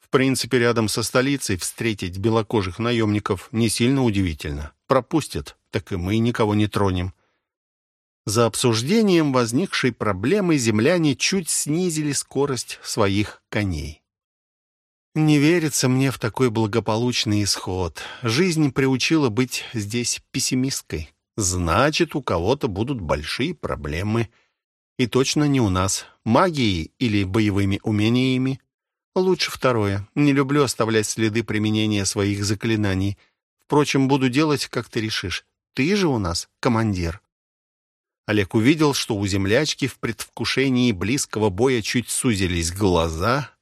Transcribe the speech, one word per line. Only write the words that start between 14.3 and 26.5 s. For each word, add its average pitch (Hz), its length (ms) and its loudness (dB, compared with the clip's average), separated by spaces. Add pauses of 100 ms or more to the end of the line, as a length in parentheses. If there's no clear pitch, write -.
«Не 151 240 6
верится 156 500 2
мне 131 220 2
в - 80 -8
такой 123 320 0
благополучный 110 920 0
исход. 92 600 -4 (180)
Жизнь 151 500 0
приучила 135 600 2
быть 123 420 -2
здесь 117 480 -4 (100)
пессимисткой. 131 800 -4 (280)
Значит, 98 760 0
у 151 60 -2
кого-то 110 480 -2
будут 110 320 -4
большие 78 540 -4
проблемы. 87 720 -4 (720)
И 127 80 2
точно 135 380 2
не 139 180 2
у 101 80 2
нас. 92 340 0 (220)
Магией 120 720 2